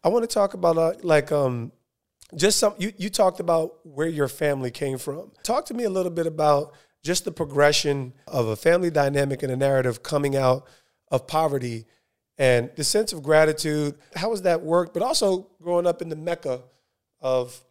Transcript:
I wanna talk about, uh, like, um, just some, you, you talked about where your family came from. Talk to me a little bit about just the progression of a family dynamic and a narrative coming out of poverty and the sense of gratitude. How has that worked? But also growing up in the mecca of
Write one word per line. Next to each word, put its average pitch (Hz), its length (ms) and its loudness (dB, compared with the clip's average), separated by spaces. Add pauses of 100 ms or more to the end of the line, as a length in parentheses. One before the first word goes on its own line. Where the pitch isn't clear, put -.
I 160 60 2
wanna 226 180 2
talk 202 280 0
about, 170 240 2
uh, 165 140 2 (100)
like, 151 300 2
um, 127 400 -2 (600)
just 185 240 2
some, 302 200 2
you, 208 200 -4
you 196 120 -6
talked 190 300 2
about 165 440 0
where 151 240 -4
your 147 200 -2
family 139 420 -2
came 135 280 -6
from. 139 320 -10 (120)
Talk 262 240 -2
to 247 80 -10
me 240 100 -4
a 202 60 -2
little 185 200 -2
bit 165 160 -4
about 151 480 0 (280)
just 175 220 -2
the 175 80 -6
progression 143 800 2 (140)
of 120 220 -2
a 107 80 -2
family 175 340 2
dynamic 143 520 0
and 131 100 -2
a 127 40 -4
narrative 131 460 0
coming 143 340 -2
out 127 300 2 (440)
of 127 160 -2
poverty 131 600 -2 (520)
and 123 380 4
the 160 80 -8
sense 214 280 0
of 156 100 -12
gratitude. 151 720 2 (220)
How 185 140 -4
has 202 120 -6
that 170 200 2
worked? 170 320 0
But 175 80 -2
also 196 460 0 (140)
growing 175 240 0
up 170 160 0
in 165 60 -8
the 156 80 -8
mecca 151 460 -6 (580)
of 127 400 -2 (100)